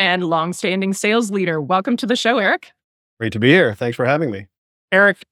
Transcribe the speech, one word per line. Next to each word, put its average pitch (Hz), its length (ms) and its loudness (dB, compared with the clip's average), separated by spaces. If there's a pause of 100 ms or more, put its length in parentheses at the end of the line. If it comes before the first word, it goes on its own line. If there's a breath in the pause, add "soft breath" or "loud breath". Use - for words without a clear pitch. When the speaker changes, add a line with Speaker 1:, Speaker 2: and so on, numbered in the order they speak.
Speaker 1:
and 180 240 0
longstanding 180 680 -2
sales 214 380 -2
leader. 180 300 -2
Welcome 190 380 -2
to - 60 -8
the 240 120 0
show, 233 220 0
Eric. 226 340 -2 (480)
Speaker 2:
Great 113 120 -4
to 113 60 -6
be 120 120 4
here. 147 240 4
Thanks 120 220 -6
for 127 80 -2
having 143 280 0
me. 98 160 -12 (420)
Speaker 3:
Eric, 196 400 4